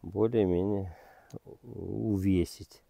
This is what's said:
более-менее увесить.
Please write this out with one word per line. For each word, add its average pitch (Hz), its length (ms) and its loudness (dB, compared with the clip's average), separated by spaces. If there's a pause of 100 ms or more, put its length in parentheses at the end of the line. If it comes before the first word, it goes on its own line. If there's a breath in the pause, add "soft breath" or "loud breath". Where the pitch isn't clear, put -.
более-менее 98 920 0 (640 loud breath)
увесить. 98 1300 -2